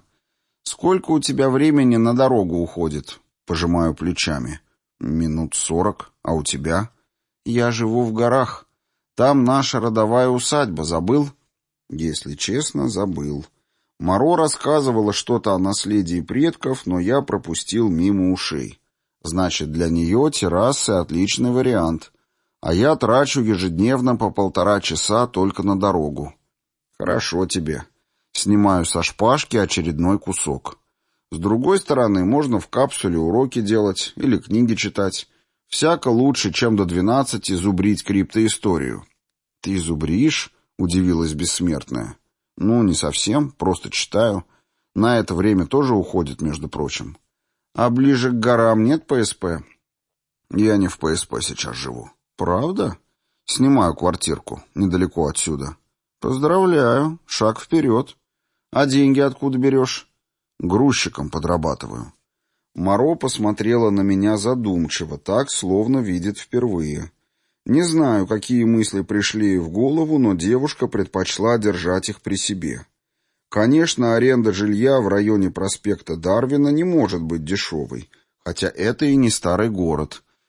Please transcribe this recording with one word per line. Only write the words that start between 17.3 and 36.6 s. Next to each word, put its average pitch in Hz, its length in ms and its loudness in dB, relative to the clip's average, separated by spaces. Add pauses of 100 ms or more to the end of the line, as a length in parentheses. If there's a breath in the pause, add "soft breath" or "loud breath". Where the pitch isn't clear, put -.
мимо 92 420 2
ушей. 67 480 -6 (440)
Значит, 82 480 -2
для 82 180 -2
нее 87 400 2
террасы — 110 640 0
отличный 98 600 0
вариант. 104 600 0 (500)
А 82 120 -2
я 127 220 4
трачу 131 460 2
ежедневно 110 720 0
по 104 140 -2
полтора 98 520 0
часа 107 460 0
только 95 360 -2
на 98 160 0
дорогу. 73 540 -2 (680)
Хорошо - 460 -2
тебе. 78 400 -6 (480)
Снимаю 98 520 2
со 85 180 -2
шпажки 123 540 0
очередной 87 640 0
кусок. - 600 -8 (520)
С 82 60 -10
другой 120 420 2
стороны, 110 460 2
можно 123 340 0
в - 80 -10
капсуле 101 500 -2
уроки 113 440 0
делать 104 540 0
или 127 220 0
книги 113 380 0
читать. 98 520 -4 (400)
Всяко 156 420 0
лучше, 123 420 2
чем 113 240 0